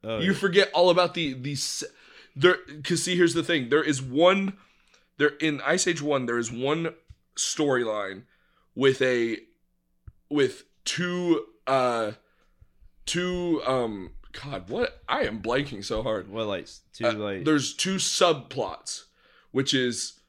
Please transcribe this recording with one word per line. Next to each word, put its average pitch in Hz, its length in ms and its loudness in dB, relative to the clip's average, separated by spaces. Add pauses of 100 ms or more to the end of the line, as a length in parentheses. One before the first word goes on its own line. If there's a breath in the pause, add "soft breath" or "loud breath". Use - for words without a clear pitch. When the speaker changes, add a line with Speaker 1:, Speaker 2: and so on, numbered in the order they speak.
Speaker 1:
Oh, 110 160 -4
Speaker 2:
You 180 120 2
Speaker 1:
yeah. 190 60 2
Speaker 2:
forget 190 360 2
all 175 160 6
about 175 240 4
the, 156 200 -4
the 131 200 -8
s-, - 300 -6 (520 loud breath)
there, 175 220 4 (260)
'cause 170 200 0
see, 180 140 -2
here's 170 160 4
the 165 100 0
thing. 151 260 0
There 147 140 4
is 143 180 0
one, 180 520 4 (640 soft breath)
there, 143 240 4
in 151 200 0
Ice 156 260 0
Age 165 140 -2
One, 139 240 0
there 120 140 -2
is 117 120 -4
one 151 420 -2 (440)
storyline 113 880 -2 (500)
with 135 280 4
a, 120 360 2 (920)
with 139 340 0 (220)
two, 175 600 0 (220)
uh, 123 440 2 (960)
two, 175 600 -2
um, 110 460 -2 (320)
God, 95 260 -10
what? 196 400 -4
I 277 160 0
am 110 160 -6
blanking 120 420 -2
so 110 180 -2
hard. 107 280 -4
Speaker 1:
What, 107 180 -4
like, 95 160 -4
s-, - 180 -20 (120)
two, 120 140 -8
Speaker 2:
Uh, 117 60 2
Speaker 1:
like 104 320 -4
Speaker 2:
there's 147 280 2
two 190 220 -2
subplots, 139 1080 -2 (480 soft breath)
which 131 220 2
is 123 560 -2